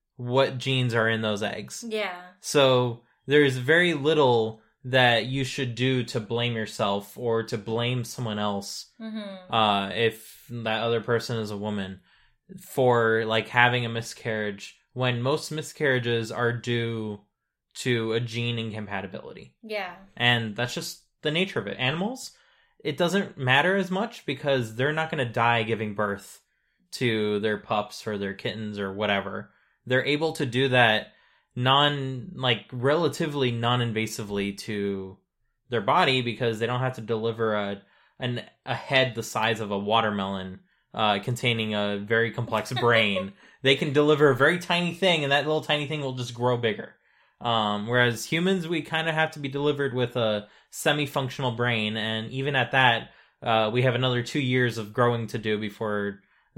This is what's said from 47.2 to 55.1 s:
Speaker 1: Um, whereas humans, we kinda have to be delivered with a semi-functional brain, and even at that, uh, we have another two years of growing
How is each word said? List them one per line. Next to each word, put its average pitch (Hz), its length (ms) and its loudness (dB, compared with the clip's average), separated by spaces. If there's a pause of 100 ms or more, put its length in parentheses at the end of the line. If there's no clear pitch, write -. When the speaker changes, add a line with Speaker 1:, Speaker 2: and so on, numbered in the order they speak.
Speaker 1:
Um, 107 460 0
whereas 120 380 2
humans, 175 420 0
we 165 140 -2
kinda 160 320 -2
have 156 180 2
to 151 80 -14
be 139 100 -6
delivered 143 440 0
with 123 240 -2
a 107 300 0 (240)
semi-functional 139 840 -2
brain, 113 440 -2
and 110 340 -4
even 135 240 -4
at 123 160 0
that, 120 400 2 (300)
uh, 110 320 2
we 123 100 2
have 127 120 2
another 123 280 0
two 147 180 -4
years 123 360 0
of 107 160 -8
growing 120 340 2